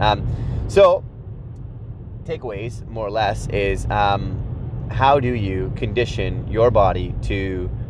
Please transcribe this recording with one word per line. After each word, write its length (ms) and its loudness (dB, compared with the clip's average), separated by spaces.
Um, 260 2
so, 380 6
takeaways, 640 -6
more 180 -4
or 40 -2
less, 380 0
is, 420 0
um, 480 2
how 300 6
do 140 0
you 420 -2
condition 720 -2
your 220 4
body 520 2
to, 480 -2